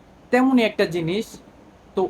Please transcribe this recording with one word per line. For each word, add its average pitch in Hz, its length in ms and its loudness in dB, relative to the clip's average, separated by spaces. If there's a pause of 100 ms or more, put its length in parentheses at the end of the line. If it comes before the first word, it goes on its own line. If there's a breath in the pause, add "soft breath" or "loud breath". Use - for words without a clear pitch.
(320)
তেমনি 254 320 4
একটা 208 220 0
জিনিস, 175 400 -4 (720)
তো 190 140 -2